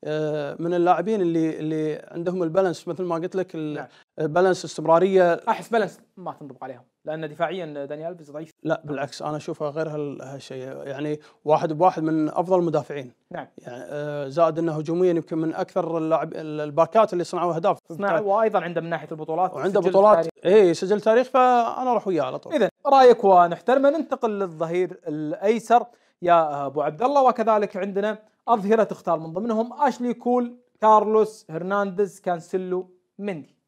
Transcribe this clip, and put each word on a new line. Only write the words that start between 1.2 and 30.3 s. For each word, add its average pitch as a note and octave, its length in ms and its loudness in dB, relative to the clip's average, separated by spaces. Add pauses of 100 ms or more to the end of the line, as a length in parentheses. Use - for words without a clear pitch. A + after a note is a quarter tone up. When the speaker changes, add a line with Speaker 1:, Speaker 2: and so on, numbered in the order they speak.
Speaker 1:
اللي، E3 380 0
اللي D#3 520 -4
عندهم F3+ 320 -4
البالانس، E3+ 440 -2
مثل F3 160 -8
ما E3+ 120 -4
قلت F3 200 -8
لك، F3+ 200 -6
ال-، D#3 180 -8
Speaker 2:
نعم. C#3 140 -12 (320)
Speaker 1:
البالانس، F3 460 0
استمرارية. E3+ 680 4
Speaker 2:
أحس F3+ 360 -4
بالانس G#3+ 300 -2 (180)
ما E3+ 160 -14
تنطبق C3+ 300 -18
عليهم، B2+ 200 -16 (220)
لأن D#3 240 -8
دفاعيا D#3 560 -6
داني D3+ 240 -10
ألفيس E3 220 -18
ضعيف. D#3 180 -14 (140)
Speaker 1:
لا، D#3+ 220 -2
بالعكس، C#3+ 360 -8
أنا D3+ 160 -6
أشوفه D3+ 320 -8
غير D#3+ 200 -6
هال-، D3 320 -8
هالشيء. C3+ 460 -14
يعني، C#3+ 520 -8 (260)
واحد D#3 280 2
بواحد E3 300 2
من D#3 260 0
أفضل F3+ 300 0
المدافعين. D3 520 -4 (200)
Speaker 2:
نعم. E3 160 -12 (100)
Speaker 1:
يعني، B2 260 -14
آه، D3 440 -8
زائد D#3+ 320 2
أنه E3 180 -2
هجوميا E3+ 320 0
يمكن E3+ 280 -2
من D#3+ 180 -4
أكثر F3 420 -4
اللاعب، D#3+ 360 -2
ال-، D3+ 280 -8
الباكات D#3+ 520 2
اللي F3 100 -2
صنعوا E3+ 320 -4
أهداف. E3+ 220 0 (140)
Speaker 2:
صنع، E3+ 280 -2
وأيضا G#3 400 2
عنده E3 220 -6
من E3 80 -10
ناحية D#3 220 -6
البطولات D#3+ 420 -4
Speaker 1:
وعنده F#3 280 0
Speaker 2:
سجل F3 80 2
Speaker 1:
بطولات. G3 260 6
Speaker 2:
تاريخي. E3 160 0 (140)
Speaker 1:
إيه، F#3 280 6
سجل G3 280 -2
تاريخ، A#3+ 260 4
فأنا B3+ 640 2
أروح G#3+ 160 -2
وياه E3 160 0
على C3+ 160 -6
طول. - 140 -12
Speaker 2:
إذن A3+ 160 2 (160)
رأيك C4 380 8
ونحترمه. F#3+ 680 4
ننتقل C#4+ 400 -2
للظهير F3 800 -4
الأيسر G3 760 0 (380)
يا D#3+ 440 2
أبو C#3 160 -4
عبد D3+ 220 -4
الله، C#4 200 2
وكذلك A3 540 2
عندنا G3+ 420 -4 (280)
أظهرة A3 360 2
تختار F3 360 -4
من D#3+ 140 -12
ضمنهم A3+ 480 -4
أشلي B3 320 0
كول، A#3+ 440 -2 (240)